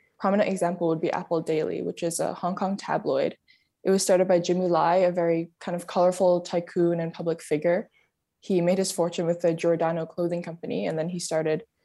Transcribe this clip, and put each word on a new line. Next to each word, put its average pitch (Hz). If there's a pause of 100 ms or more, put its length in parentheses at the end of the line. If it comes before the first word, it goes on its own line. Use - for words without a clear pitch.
(200)
prominent 202
example 180
would 160
be 165
Apple 170
Daily, 156
which 175
is 170
a -
Hong 180
Kong 196
tabloid. 147 (460)
It -
was 190
started 185
by 180
Jimmy 180
Lai, 165
a 180
very 170
kind 175
of 175
colorful 180
tycoon 175
and 165
public 165
figure. 170 (520)
He 185
made 180
his 190
fortune 170
with 170
the 170
Giordano 165
clothing 175
company, 170
and 165
then 160
he 180
started, 160 (200)